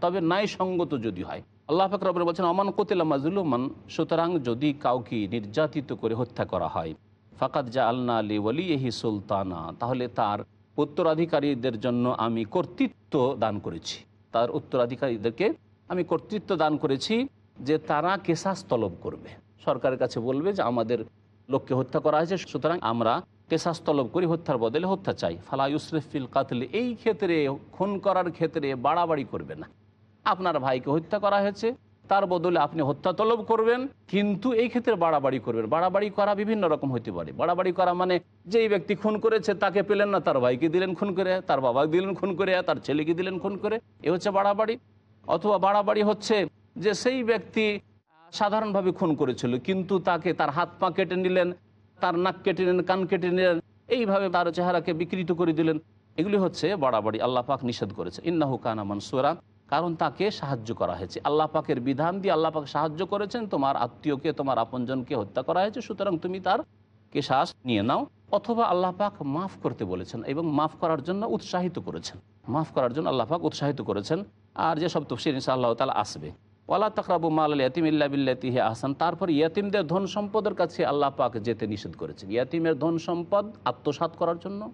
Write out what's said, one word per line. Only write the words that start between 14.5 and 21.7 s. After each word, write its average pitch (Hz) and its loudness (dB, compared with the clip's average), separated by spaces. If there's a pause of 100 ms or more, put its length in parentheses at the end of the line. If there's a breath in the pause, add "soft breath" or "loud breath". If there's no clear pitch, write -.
উত্তরাধিকারীদেরকে 127 -2 (340)
আমি 180 -2
কর্তৃত্ব 185 -2
দান 156 2
করেছি 160 0 (320)
যে 139 0
তারা 160 0
কেসাস 180 -2
তলব 107 0
করবে, - -10 (360)
সরকারের 131 0
কাছে 127 -2
বলবে 139 0
যে 196 -2
আমাদের 117 0 (440)
লোককে 135 -2